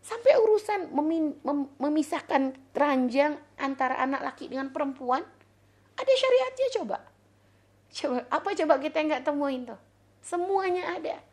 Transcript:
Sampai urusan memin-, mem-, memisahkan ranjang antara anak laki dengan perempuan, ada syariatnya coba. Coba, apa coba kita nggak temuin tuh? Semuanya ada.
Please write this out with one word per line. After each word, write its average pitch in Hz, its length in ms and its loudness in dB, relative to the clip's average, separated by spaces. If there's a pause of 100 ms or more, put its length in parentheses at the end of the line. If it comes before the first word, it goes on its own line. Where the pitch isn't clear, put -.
Sampai 480 400 4
urusan 415 540 2
memin-, 311 500 0
mem-, 285 320 -2
memisahkan 285 800 0 (160)
ranjang 277 640 2 (220)
antara 269 420 -2
anak 269 240 -2
laki - 240 -10
dengan 269 240 -6
perempuan, 269 480 -2 (760)
ada 523 160 2
syariatnya 523 540 2 (120)
coba. 262 180 -6 (960)
Coba, 247 240 -4 (140)
apa - 240 -2
coba 311 260 4
kita 302 220 -4
nggak 294 240 -2
temuin 277 420 -4
tuh? 220 120 -16 (440)
Semuanya 359 720 -2
ada. - 220 -8 (140)